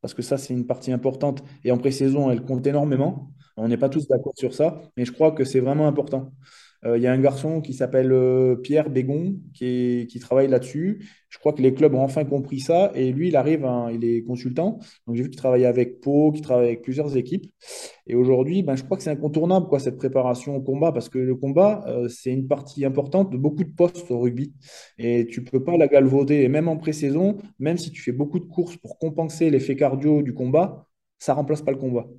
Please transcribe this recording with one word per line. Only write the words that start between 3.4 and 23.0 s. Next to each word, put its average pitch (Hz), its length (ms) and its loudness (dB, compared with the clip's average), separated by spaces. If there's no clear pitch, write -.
On 110 120 -2
n'est 117 80 2
pas 139 120 0
tous 143 200 -2
d'accord 131 260 0
sur - 200 -4
ça, 156 260 0
mais 123 80 -2
je 123 80 -8
crois 156 180 4
que 147 140 -2
c'est 131 160 0
vraiment 143 260 0
important. 143 460 -2
Euh, 117 100 2
il 117 60 2
y 123 40 2
a 123 60 2
un 131 80 2
garçon 147 400 0
qui 135 140 -10
s'appelle, 131 360 0
euh, 127 460 4
Pierre 147 320 0
Bégon, 143 460 -2
qui - 140 -8
est, 123 440 -2
qui 123 80 -14
travaille 135 300 2
là-dessus. 156 580 -2
Je - 80 -20
crois 151 160 0
que 147 80 -4
les 131 140 6
clubs 135 200 6
ont 127 60 2
enfin 139 240 0
compris 135 340 -4
ça, 175 360 2
et 131 180 0
lui, 160 160 -2
il 156 80 2
arrive 139 300 2
à, 123 260 -2
il 117 100 -6
est 117 200 0
consultant. 127 560 -4
Donc, 117 80 -6
j'ai 120 80 -2
vu 123 60 -4
qu'il - 80 -14
travaille 127 300 4
avec 123 340 0
Pau, 151 320 4
qu'il 151 80 -6
travaille 123 280 2
avec 117 120 -2
plusieurs 139 380 -4
équipes. 131 340 -6
Et 117 80 -6
aujourd'hui, 131 480 2
ben, 135 140 -2
je 131 80 -8
crois 190 120 -4
que 190 60 -12
c'est 160 80 -4
incontournable, 151 560 0
quoi, 143 120 0
cette 131 200 -4
préparation 131 580 -2
au 135 60 -6
combat, 135 280 0
parce 123 200 -6
que 131 80 -4
le 131 160 0
combat, 175 520 2
euh, 123 220 -4
c'est 127 240 -6
une 131 160 -4
partie 135 380 -4
importante 143 440 0